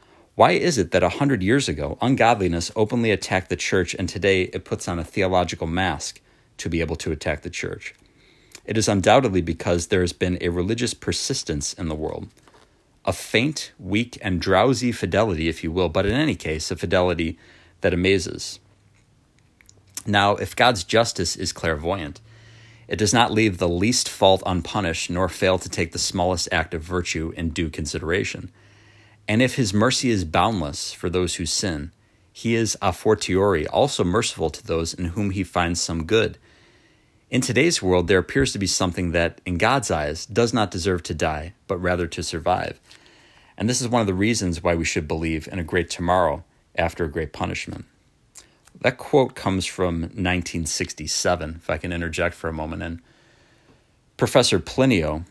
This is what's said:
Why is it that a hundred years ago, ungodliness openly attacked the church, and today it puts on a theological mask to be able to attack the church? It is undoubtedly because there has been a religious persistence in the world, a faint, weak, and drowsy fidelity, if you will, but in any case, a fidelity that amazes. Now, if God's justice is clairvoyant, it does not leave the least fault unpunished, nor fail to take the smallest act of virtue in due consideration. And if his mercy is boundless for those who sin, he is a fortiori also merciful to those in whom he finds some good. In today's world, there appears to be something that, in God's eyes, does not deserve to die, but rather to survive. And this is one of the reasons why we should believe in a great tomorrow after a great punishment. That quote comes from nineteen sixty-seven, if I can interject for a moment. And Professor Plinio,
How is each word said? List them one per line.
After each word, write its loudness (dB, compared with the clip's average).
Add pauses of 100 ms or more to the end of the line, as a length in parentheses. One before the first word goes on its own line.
(360)
Why 8
is 2
it 2
that 4
a 4
hundred 0
years 2
ago, -4
ungodliness 2
openly 2
attacked -2
the -2
church, 0
and -4
today 2
it -6
puts -8
on -2
a -4
theological 0
mask -2 (360)
to -6
be 0
able -2
to -6
attack -4
the -10
church? -10 (720)
It -2
is 2
undoubtedly 6
because -2
there 2
has 0
been -2
a -2
religious -2
persistence -4
in -8
the -4
world, -8 (760)
a 0
faint, -2
weak, -2
and -2
drowsy 4
fidelity, 0
if -4
you -4
will, 0
but 0
in 0
any 0
case, -4
a -4
fidelity 0 (440)
that 2
amazes. 0 (1500)
Now, 4
if -6
God's 4
justice 0
is -6
clairvoyant, -4 (680)
it -4
does 2
not 4
leave 2
the 2
least 0
fault 4
unpunished, -2
nor 0
fail 2
to -10
take -4
the -8
smallest -2
act -2
of -6
virtue -4
in -2
due -2
consideration. -4 (760)
And 2
if 2
his 0
mercy 2
is 2
boundless -2
for -6
those 0
who -6
sin, -4 (400)
he -2
is 0
a 2
fortiori 2
also 2
merciful 0
to -14
those -2
in -6
whom -2
he -2
finds -2
some -4
good. 0 (920)
In 0
today's 2
world, 4
there 6
appears 0
to -6
be 0
something 0
that, 0
in -2
God's 2
eyes, -2
does 2
not 2
deserve 0
to -8
die, -4 (120)
but -4
rather 0
to -6
survive. -2 (800)
And 0
this 0
is -2
one 4
of 2
the 2
reasons 0
why 2
we 0
should -2
believe -2
in -8
a -4
great -2
tomorrow 2 (320)
after 0
a -2
great -6
punishment. -8 (920)
That 0
quote 2
comes -2
from -2
nineteen -2
sixty-seven, -4
if -8
I -2
can -8
interject -4
for -8
a -4
moment. -6
And -8 (1160)
Professor 4
Plinio, 0